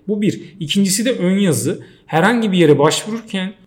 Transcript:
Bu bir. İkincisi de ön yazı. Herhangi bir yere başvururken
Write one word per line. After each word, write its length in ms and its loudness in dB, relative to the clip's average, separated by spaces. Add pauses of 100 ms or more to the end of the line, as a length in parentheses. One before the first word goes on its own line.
Bu 140 -4
bir. 200 -2 (180)
İkincisi 460 -2
de 60 0
ön 260 0
yazı. 460 -2 (220)
Herhangi 460 0
bir 60 0
yere 220 6
başvururken 760 -2 (140)